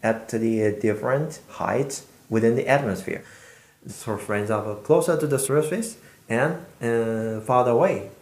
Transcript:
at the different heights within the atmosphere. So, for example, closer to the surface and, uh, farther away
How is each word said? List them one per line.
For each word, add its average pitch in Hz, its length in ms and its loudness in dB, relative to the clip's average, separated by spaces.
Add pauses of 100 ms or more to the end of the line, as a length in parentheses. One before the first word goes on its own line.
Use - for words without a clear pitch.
at 113 280 -2
the 110 500 2
different 131 680 0
heights 120 580 -4 (240)
within 113 260 4
the 139 120 0
atmosphere. 123 540 0 (640)
So, 104 300 -8
for 104 180 -4
example, 104 420 -2
closer 160 420 2
to 156 80 -2
the 143 120 2
surface 151 600 0 (280)
and, 143 380 0 (160)
uh, 113 600 -2
farther 123 320 4
away 170 380 2 (120)